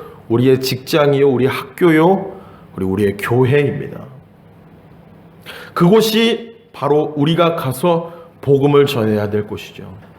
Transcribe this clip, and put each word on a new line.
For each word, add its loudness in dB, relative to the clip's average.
우리의 2
직장이요, 0
우리 0
학교요, 0
그리고 -4
우리의 0
교회입니다. 0
그곳이 2
바로 -2
우리가 0
가서 -4
복음을 4
전해야 -2
될 -4
곳이죠. -14